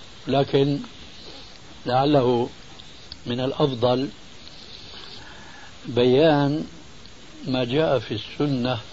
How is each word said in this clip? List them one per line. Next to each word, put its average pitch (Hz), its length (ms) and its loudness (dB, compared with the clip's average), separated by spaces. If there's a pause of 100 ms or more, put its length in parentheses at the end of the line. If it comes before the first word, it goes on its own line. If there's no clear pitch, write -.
(280)
لكن 143 520 4 (1040)
لعله 127 640 4 (760)
من 120 140 -2
الأفضل 131 680 2 (1800)
بيان 143 800 4 (840)
ما 127 160 0
جاء 139 360 2
في 113 140 -6
السنة 127 680 -2 (140)